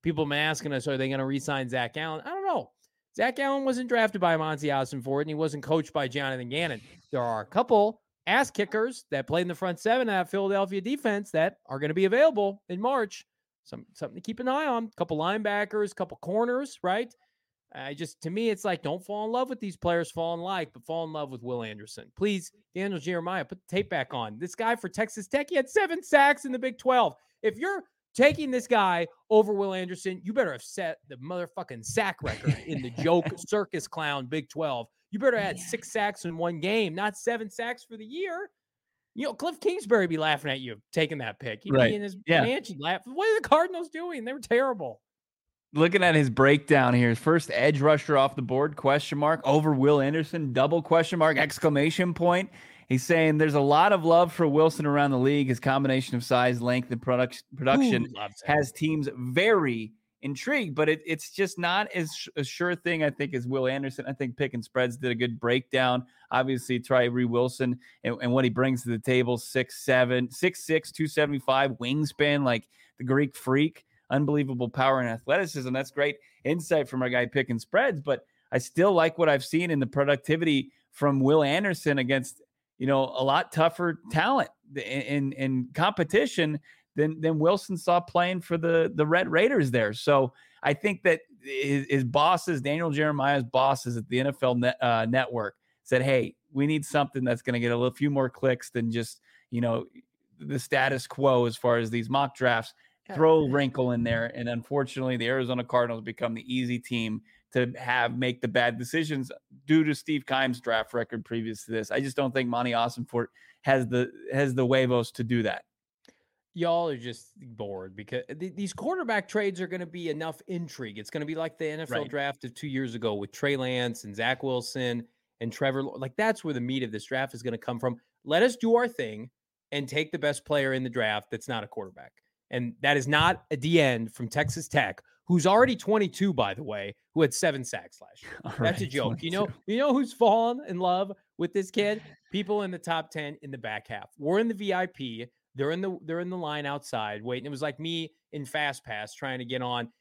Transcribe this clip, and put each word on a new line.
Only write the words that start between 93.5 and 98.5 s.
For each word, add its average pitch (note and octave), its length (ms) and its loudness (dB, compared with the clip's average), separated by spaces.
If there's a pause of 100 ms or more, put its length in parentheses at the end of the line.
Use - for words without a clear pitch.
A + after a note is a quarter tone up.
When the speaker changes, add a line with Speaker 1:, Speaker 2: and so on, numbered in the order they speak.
Speaker 3:
at A2 120 -8
the B2 100 0
N C3+ 80 2
F C3+ 140 -4
L B2 140 2
net, B2 260 2
uh, A#2 260 2
network A#2 480 -2 (280)
said, B2+ 180 2
"Hey, C3 340 0 (160)
we C#3 140 0
need D3+ 200 0
something C#3 380 -2
that's A#2+ 200 0
gonna B2 160 -2
get A#2+ 120 0
a A#2 60 2
little B2 160 0
few D3 160 0
more C3+ 200 0
clicks B2+ 420 -2